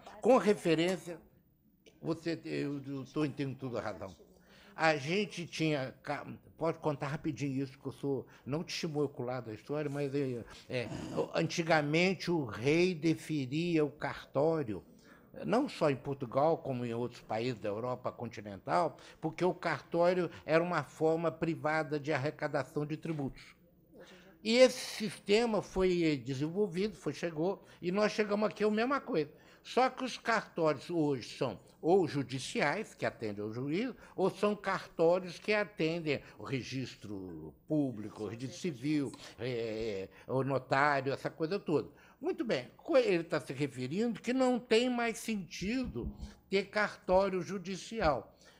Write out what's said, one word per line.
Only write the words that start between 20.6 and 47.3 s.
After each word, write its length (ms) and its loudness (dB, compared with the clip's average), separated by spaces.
uma 200 0
forma 480 0
privada 680 -2
de 140 0
arrecadação 720 -2
de 100 -4
tributos. 460 -6
E 140 4
esse 400 6
sistema 640 2
foi 640 2
desenvolvido, 720 -2
foi, 160 -4
chegou, 500 -2
e 100 -2
nós 200 4
chegamos 360 2
aqui 160 -2
a 60 4
mesma 280 2
coisa. 320 0
Só 280 4
que 120 -6
os 140 -4
cartórios 720 0
hoje 480 0
são 240 -2
ou 260 6
judiciais, 840 -2
que 120 -2
atendem 360 -4
ao 100 -6
juízo, 420 -2
ou 160 0
são 260 0
cartórios 800 0
que 140 -2
atendem 720 0
o 60 -14
registro 1120 -8
público, 580 -2
o 20 -4
registro 320 -8
civil, 540 -2
é, 720 -4
o 160 0
notário, 720 2
essa 180 -4
coisa 280 -4
toda. 300 0
Muito 240 -4
bem, 320 -2
co-, 220 4
ele 260 4
tá 160 -2
se 120 -8
referindo 680 -2
que 120 -2
não 260 4
tem 320 4
mais 280 -2
sentido 920 -4
ter 140 2
cartório 800 2